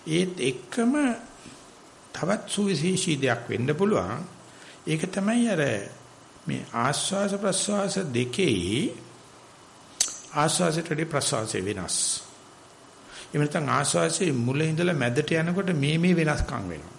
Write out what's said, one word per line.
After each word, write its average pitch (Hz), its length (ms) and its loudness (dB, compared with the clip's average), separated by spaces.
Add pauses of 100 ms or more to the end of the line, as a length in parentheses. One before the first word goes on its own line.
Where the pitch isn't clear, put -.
ඒත් 180 360 0
එක්කම 226 540 0 (1160)
තවත් - 360 -2
සුවිශේෂී 185 720 0
දෙයක් 127 280 2
වෙන්න 117 260 -2
පුළුවන්. 156 540 0 (580)
ඒක 160 240 0
තමයි 226 420 2
අර 160 140 2 (800)
මේ 127 300 -4
ආස්වාස 190 640 2
ප්‍රස්වාස 196 720 0
දෙකේ 123 960 0 (1300)
ආස්වාසයට 165 580 2
වඩා 156 160 -2
ප්‍රස්වාසය 123 560 -2
වෙනස්. 98 360 -2 (1300)
එහෙම - 180 -2
නැත්නම් 147 280 0
ආස්වාසයේ 165 640 2
මුල 127 280 0
ඉඳලා 160 340 2
මැදට 135 360 0
යනකොට 175 440 0
මේ 147 220 2
මේ 180 180 4
වෙනස්කම් 147 500 0
වෙනවා. 80 340 -10